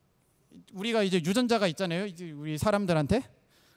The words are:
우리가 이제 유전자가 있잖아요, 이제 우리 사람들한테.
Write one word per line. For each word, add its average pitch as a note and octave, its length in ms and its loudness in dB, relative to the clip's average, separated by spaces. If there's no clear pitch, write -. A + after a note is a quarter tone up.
우리가 A3 300 0
이제 F#3+ 140 2
유전자가 G#3 500 2
있잖아요, F3 400 -2
이제 E3+ 240 -12
우리 D3+ 260 -6
사람들한테. G3+ 680 2